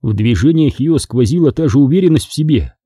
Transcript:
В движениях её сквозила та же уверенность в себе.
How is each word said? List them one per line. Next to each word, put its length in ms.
В 140
движениях 640
её 180
сквозила 540
та 160
же 100
уверенность 500
в 60
себе. 400